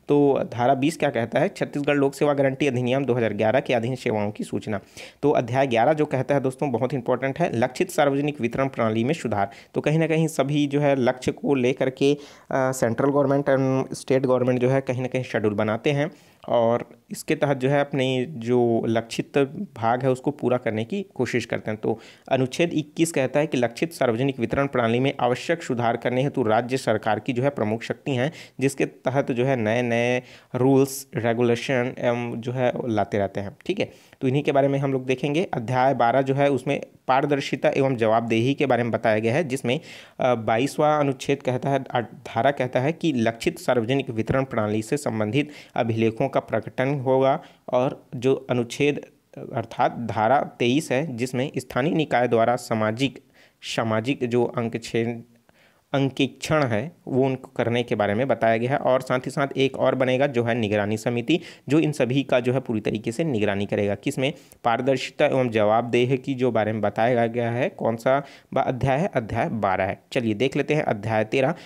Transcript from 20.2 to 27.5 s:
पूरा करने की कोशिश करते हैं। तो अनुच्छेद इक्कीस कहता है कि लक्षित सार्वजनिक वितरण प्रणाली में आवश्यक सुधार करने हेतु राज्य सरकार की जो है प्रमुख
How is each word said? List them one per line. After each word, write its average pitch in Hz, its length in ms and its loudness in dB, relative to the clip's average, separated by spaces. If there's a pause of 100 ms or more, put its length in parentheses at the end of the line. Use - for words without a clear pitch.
पूरा 123 260 0
करने 110 280 -2
की 196 200 -6 (100)
कोशिश 117 300 -2
करते 110 260 -6
हैं। 104 80 -6
तो 117 200 -4 (320)
अनुच्छेद 135 420 0
इक्कीस 160 380 -2
कहता 135 280 0
है 151 80 2
कि 147 100 -2
लक्षित 120 360 -2
सार्वजनिक 131 460 0
वितरण 139 280 0
प्रणाली 120 320 2
में 135 200 2
आवश्यक 127 440 0
सुधार 120 340 0
करने 123 260 0
हेतु 135 200 0
राज्य 120 340 2
सरकार 110 420 0
की 127 140 -4
जो 120 100 -2
है 143 60 2
प्रमुख 117 320 -2